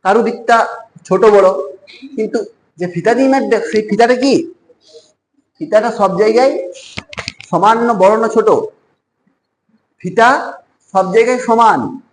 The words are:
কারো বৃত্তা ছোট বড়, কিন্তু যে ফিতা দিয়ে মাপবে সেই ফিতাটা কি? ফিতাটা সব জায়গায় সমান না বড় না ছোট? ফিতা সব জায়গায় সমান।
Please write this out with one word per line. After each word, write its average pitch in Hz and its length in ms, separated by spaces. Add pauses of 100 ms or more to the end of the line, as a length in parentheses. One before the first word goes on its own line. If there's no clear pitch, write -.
কারো 196 180
বৃত্তা 233 340 (480)
ছোট 185 200
বড়, 202 240 (680)
কিন্তু - 220 (400)
যে 175 160
ফিতা 180 200
দিয়ে 269 140
মাপবে 226 280 (140)
সেই 214 180
ফিতাটা 233 340
কি? 269 120 (1300)
ফিতাটা 214 300
সব 202 280
জায়গায় 226 340 (960)
সমান 196 360
না 240 80 (100)
বড় 202 200
না - 60
ছোট? 220 200 (1500)
ফিতা 226 280 (680)
সব 190 180
জায়গায় 240 340
সমান। 226 340 (320)